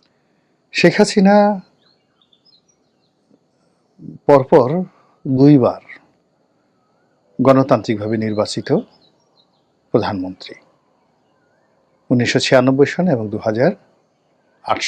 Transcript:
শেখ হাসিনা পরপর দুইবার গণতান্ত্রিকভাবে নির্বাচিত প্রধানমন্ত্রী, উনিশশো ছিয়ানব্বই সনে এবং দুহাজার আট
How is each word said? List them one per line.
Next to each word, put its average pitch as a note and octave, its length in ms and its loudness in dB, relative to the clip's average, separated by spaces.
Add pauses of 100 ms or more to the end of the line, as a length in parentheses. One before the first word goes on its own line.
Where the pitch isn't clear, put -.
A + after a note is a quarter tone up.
(760)
শেখ E3+ 240 2
হাসিনা G3+ 380 2 (3000)
পরপর C3 420 4 (560)
দুইবার C3 580 2 (1600)
গণতান্ত্রিকভাবে A#2+ 800 0
নির্বাচিত G#2+ 520 -6 (1200)
প্রধানমন্ত্রী, F#2+ 640 -6 (1600)
উনিশশো B2 360 -2
ছিয়ানব্বই C3 460 2
সনে F3+ 240 -4
এবং A2+ 120 -6
দুহাজার A2 440 -4 (920)
আট - 240 -4